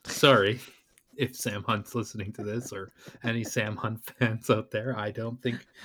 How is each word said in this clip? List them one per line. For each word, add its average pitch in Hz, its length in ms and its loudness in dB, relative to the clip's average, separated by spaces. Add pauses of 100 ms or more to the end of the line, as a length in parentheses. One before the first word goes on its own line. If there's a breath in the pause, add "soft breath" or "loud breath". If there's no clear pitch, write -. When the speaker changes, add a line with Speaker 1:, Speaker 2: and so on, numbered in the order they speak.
Speaker 1:
Sorry 120 540 6 (280 loud breath)
Speaker 2:
<laughs> - 300 -20
Speaker 1:
if 147 180 -2
Sam 104 280 -4
Hunt's 107 320 -2
listening 107 380 -4
to 107 100 -10
this 117 300 -4
or 98 180 -10 (320 loud breath)
any 117 200 0
Sam 110 340 -2
Hunt 110 280 -6
<laughs> - 140 -16
fans 113 300 2
out 110 220 2
there. 113 260 -4
I 107 140 -4
don't 117 300 -8
think 120 240 -4 (180 loud breath)